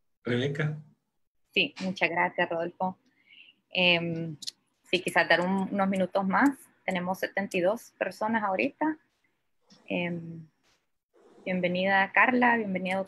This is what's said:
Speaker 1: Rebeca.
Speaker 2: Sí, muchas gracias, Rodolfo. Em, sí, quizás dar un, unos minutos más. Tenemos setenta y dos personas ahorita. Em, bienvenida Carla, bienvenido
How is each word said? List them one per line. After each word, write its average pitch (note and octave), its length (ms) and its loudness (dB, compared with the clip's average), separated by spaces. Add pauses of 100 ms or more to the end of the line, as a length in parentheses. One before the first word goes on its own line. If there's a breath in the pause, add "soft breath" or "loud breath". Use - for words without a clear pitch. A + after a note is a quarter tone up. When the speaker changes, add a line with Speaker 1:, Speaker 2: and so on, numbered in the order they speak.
(240)
Speaker 1:
Rebeca. D3 580 -2 (680)
Speaker 2:
Sí, E3 300 0
muchas F#3 260 -2
gracias, F3 400 0
Rodolfo. F3 500 -4 (680 soft breath)
Em, E3+ 680 0 (460)
sí, F3+ 180 -2
quizás E3+ 260 2
dar E3+ 140 4
un, F#3+ 280 0
unos G3 180 0
minutos F#3+ 380 0
más. G3 220 4 (360)
Tenemos F#3 340 -4
setenta - 360 -4
y F#3+ 60 0
dos G3 380 -2
personas G#3+ 440 -2
ahorita. B3 540 -2 (920)
Em, E3+ 600 -6 (960)
bienvenida F#3 680 2
Carla, A#3+ 420 4
bienvenido F#3+ 520 -2